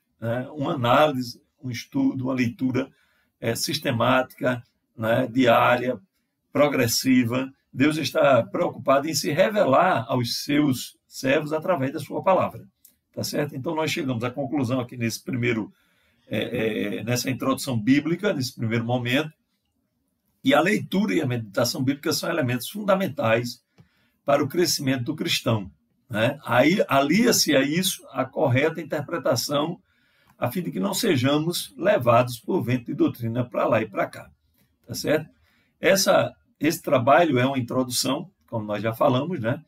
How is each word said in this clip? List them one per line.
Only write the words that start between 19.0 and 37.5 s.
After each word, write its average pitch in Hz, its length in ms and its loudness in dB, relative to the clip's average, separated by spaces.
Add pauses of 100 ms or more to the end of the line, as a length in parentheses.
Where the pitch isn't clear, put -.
e 135 100 4
a 143 80 6
leitura 190 540 0
e 170 60 2
a 135 60 -2
meditação 123 560 -2
bíblica 139 300 -2
são 170 160 -4
elementos 127 400 -2
fundamentais 180 920 0 (640)
para 143 180 2
o 127 60 -2
crescimento 135 560 0
do 147 100 -6
cristão, 117 560 -2 (400)
né? 113 340 -2
Aí, 139 440 4
alia-se 147 680 4
a 135 60 6
isso 156 500 -2
a 131 140 -4
correta 156 560 0
interpretação, 156 960 -2 (580)
a - 120 -2
fim 185 120 -4
de 170 80 -6
que 147 80 -8
não 196 140 -2
sejamos 156 840 0
levados 123 640 2
por 175 240 -2
vento 123 220 -2
de - 100 -8
doutrina 123 480 -2
pra - 240 -2
lá - 140 2
e - 80 -4
pra - 180 -4
cá, - 240 -18 (560)
tá 120 80 -12
certo? 156 360 -2 (500)
Essa, 196 540 2 (260)
esse 165 220 -2
trabalho 139 560 4
é 123 80 2
uma 135 120 -2